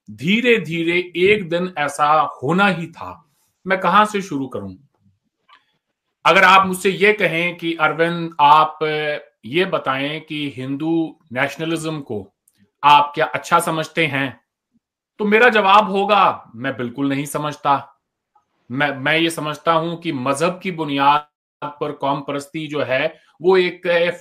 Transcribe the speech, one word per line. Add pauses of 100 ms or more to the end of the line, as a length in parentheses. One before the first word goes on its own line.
(120)
धीरे-धीरे
एक
दिन
ऐसा
होना
ही
था। (380)
मैं
कहां
से
शुरू
करूं? (1500)
अगर
आप
मुझसे
ये
कहें
कि
अरविंद,
आप (640)
ये
बताएं
कि
हिंदू (140)
nationalism
को (500)
आप
क्या
अच्छा
समझते
हैं, (800)
तो
मेरा
जवाब
होगा,
"मैं
बिल्कुल
नहीं
समझता।" (720)
मैं,
मैं
ये
समझता
हूं
कि
मजहब
की
बुनियाद (360)
पर
कौम
परस्ती
जो
है, (220)
वो
एक (400)